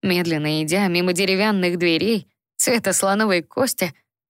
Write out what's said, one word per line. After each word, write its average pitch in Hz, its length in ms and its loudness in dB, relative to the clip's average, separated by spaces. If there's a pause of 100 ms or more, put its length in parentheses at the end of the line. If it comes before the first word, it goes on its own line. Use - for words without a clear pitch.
Медленно 160 600 -2
идя 185 260 0
мимо 180 260 0
деревянных 190 640 0
дверей 175 500 0 (280)
цвета 233 360 0
слоновой 196 500 2
кости, 190 520 -4 (360)